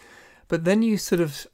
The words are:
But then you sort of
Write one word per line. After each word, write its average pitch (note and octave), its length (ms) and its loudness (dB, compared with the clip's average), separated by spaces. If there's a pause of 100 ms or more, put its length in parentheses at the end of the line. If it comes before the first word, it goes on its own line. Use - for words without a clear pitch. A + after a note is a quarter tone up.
(480)
But E3 180 -2
then G#3 180 2
you G#3+ 160 2
sort F3+ 200 -2
of D3+ 340 -4